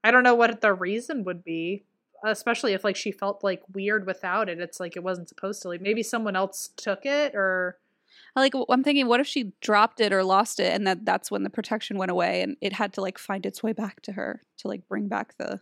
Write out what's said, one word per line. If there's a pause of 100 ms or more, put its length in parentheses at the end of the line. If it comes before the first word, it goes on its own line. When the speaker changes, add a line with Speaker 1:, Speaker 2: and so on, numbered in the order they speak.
Speaker 1:
I
don't
know
what
the
reason
would
be, (380)
especially
if,
like,
she
felt,
like, (100)
weird
without
it.
It's
like
it
wasn't
supposed
to
leave.
Maybe
someone
else
took
it
or (560)
Speaker 2:
I,
like,
w-,
I'm
thinking,
what
if
she
dropped
it
or
lost
it
and
that,
that's
when
the
protection
went
away
and
it
had
to,
like,
find
its
way
back
to
her (180)
to,
like,
bring
back
the